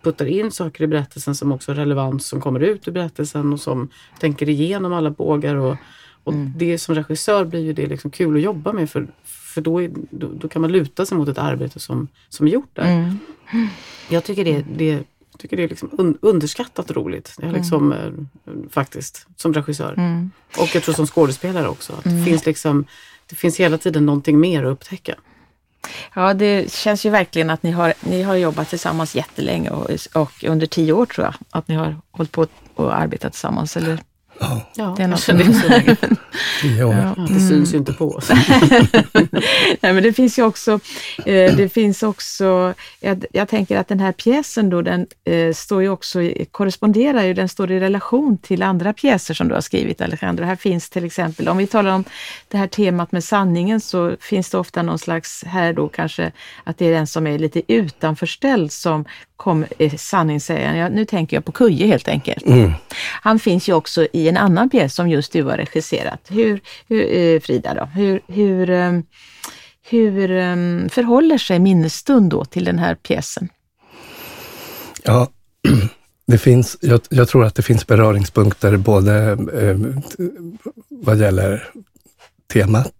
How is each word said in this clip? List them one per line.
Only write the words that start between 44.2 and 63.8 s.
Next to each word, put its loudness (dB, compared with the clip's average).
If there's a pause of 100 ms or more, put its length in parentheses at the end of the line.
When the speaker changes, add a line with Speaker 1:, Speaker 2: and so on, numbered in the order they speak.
Speaker 2:
då, 0
den, -2 (180)
eh, 0
står -2
ju 2
också -4
i, -4
korresponderar 0
ju, 0
den -2
står -4
i 0
relation 0
till -2
andra 0
pjäser 0
som -2
du 0
har 0
skrivit, -4
Alejandro. -4
Här -4
finns -4
till -6
exempel, -4
om 0
vi 0
talar 0
om 0 (440)
det -6
här 0
temat 0
med -4
sanningen, 0
så -2
finns -4
det -2
ofta -4
någon -2
slags, -8
här 0
då -2
kanske, -6 (320)
att -8
det 2
är 4
den 2
som -4
är -2
lite -2
utanförställd -2
som -2 (320)
kom-, 0 (140)
är 0
sanningssägaren. -2
Ja, -2
nu -2
tänker -2
jag -2
på -10
Kuje 4
helt 2
enkelt. -4
Speaker 3:
Mm. 6 (500)
Speaker 2:
Han 4
finns 0
ju 2
också 2